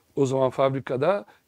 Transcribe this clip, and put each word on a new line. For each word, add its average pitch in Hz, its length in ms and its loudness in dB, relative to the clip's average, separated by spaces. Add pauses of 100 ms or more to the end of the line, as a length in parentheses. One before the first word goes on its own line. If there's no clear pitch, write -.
(160)
o 139 100 2
zaman 131 240 2
fabrikada 139 720 0 (240)